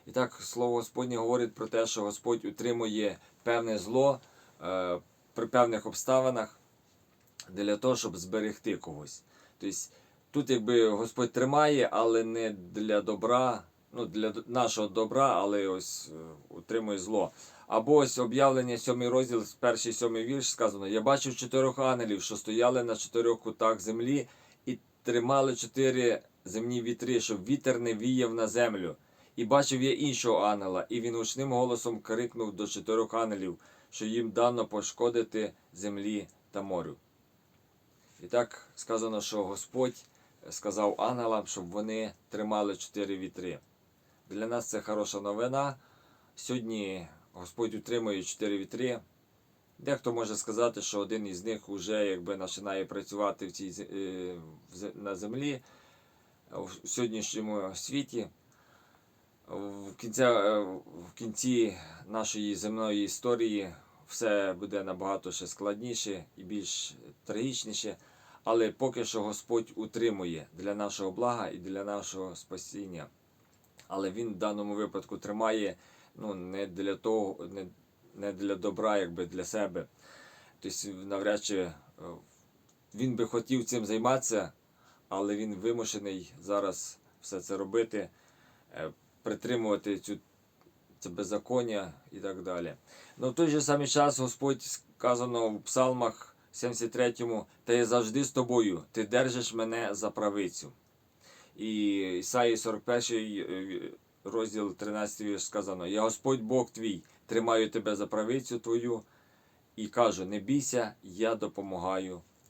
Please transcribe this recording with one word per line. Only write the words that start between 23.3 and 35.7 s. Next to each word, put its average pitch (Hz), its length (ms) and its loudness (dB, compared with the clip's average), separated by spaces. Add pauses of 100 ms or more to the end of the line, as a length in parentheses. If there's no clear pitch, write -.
кутах 110 400 2
землі, 120 480 0 (380)
і 127 120 -4 (240)
тримали 127 540 4
чотири 123 640 4 (220)
земні 117 380 -2
вітри, 117 380 0
щоб 101 240 -2
вітер 127 360 2
не 120 140 0
віяв 120 400 2
на 113 140 2
землю. 101 480 2 (400)
І 117 80 0
бачив 135 380 4
я 135 100 4
іншого 120 460 2
ангела, 98 500 2
і 117 120 -2
він 117 140 -2
гучним 127 380 -2
голосом 123 480 2
крикнув 113 520 -2
до 101 140 -4
чотирьох 110 480 0
ангелів, 101 440 -2 (320)
що - 140 -8
їм 113 260 -2
дано 120 360 4
пошкодити 110 840 0 (220)